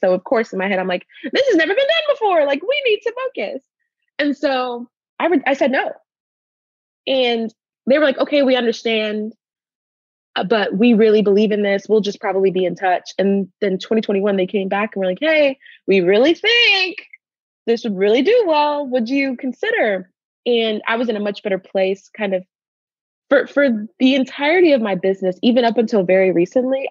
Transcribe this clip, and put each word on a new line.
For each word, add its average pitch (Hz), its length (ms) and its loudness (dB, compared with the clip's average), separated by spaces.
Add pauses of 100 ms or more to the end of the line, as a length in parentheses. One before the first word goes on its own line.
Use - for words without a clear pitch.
So 185 120 2
of 185 100 -2
course 226 300 -4
in 185 60 -6
my 185 80 -4
head, 196 120 -2
I'm 185 80 -4
like, 185 180 -6 (260)
"This 523 160 0
has 440 80 2
never 320 180 0
been 539 140 0
done 622 280 0
before. 370 300 0
Like, 285 160 -2
we 554 240 -4
need 427 160 0
to 466 120 -6 (120)
focus." - 380 -8 (540)
And 285 200 -2
so 254 520 -4 (300)
I 294 80 -2
re-, 330 180 2
I 277 80 0
said 269 180 0
no. 349 200 -4 (1160)
And 240 460 -2 (340)
they 269 100 4
were 302 80 4
like, 269 120 0
"Okay, 285 260 0
we 254 120 4
understand, 220 760 -4 (1040)
uh, - 60 -4
but 190 340 -2
we 240 160 4
really 214 280 4
believe 202 300 2
in 208 120 -2
this. 202 240 -2
We'll 214 140 2
just 202 200 -8
probably 190 300 0
be 180 140 -2
in 175 100 -4
touch." 180 440 -2
And 196 300 0 (100)
then 190 180 -2
twenty 220 240 -2
twenty-one, 196 360 -2
they 185 100 -2
came 190 220 -4
back 208 260 -4
and 196 60 -6
were 185 80 -2
like, 185 100 -6
"Hey, 302 400 0 (260)
we 190 140 4
really 208 340 4
think 403 720 0 (600)
this 226 160 0
would 208 140 -6
really 208 240 2
do 427 260 2
well. 294 400 0
Would 240 220 -2
you 269 260 -2
consider?" 254 760 -4 (360)
And 226 420 0
I 226 80 -2
was 233 140 -2
in 220 80 -4
a - 40 -6
much 202 220 -6
better 190 160 -2
place 190 560 -4
kind 202 180 -4
of 185 100 -4 (840)
for, - 180 2
for 285 220 2 (280)
the 262 160 4
entirety 294 580 2
of 262 100 4
my 208 120 -2
business, 190 480 -2
even 240 240 2
up 226 140 2
until 220 240 2
very 185 280 4
recently, 254 600 0